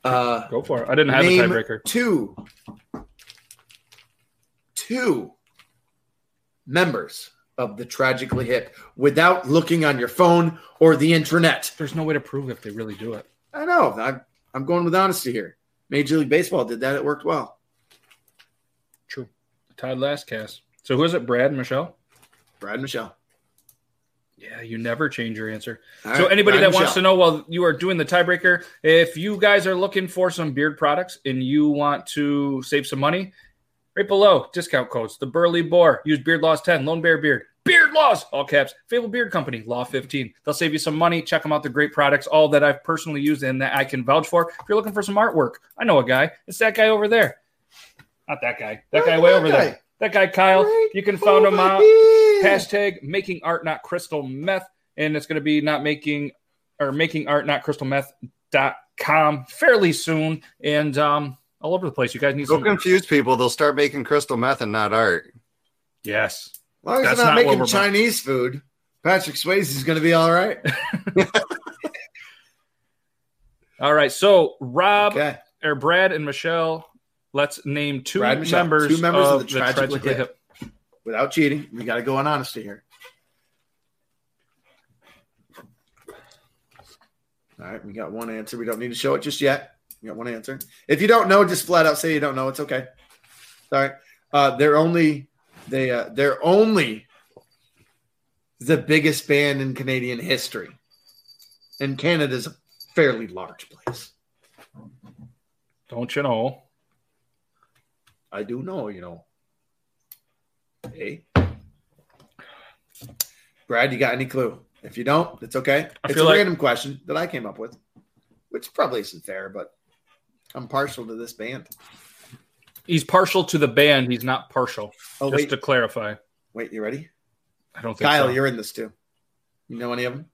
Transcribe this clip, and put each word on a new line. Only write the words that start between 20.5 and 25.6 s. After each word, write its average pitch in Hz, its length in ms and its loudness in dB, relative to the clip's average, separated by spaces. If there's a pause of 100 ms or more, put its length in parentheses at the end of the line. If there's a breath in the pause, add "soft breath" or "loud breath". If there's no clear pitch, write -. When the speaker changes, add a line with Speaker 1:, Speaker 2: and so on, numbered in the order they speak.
Speaker 2:
So 131 120 -2
who 143 80 2
is 170 100 0
it? 147 120 -4
Brad 123 220 2
and 139 100 -2
Michelle? 131 400 -6 (600)
Speaker 1:
Brad 101 160 -12
and 131 80 -6
Michelle. 123 320 -10 (1200)
Speaker 2:
Yeah, 113 240 -20
you 113 160 -12
never 117 320 -4
change 113 280 -8
your 110 120 -8
answer. 110 320 -12 (240 soft breath)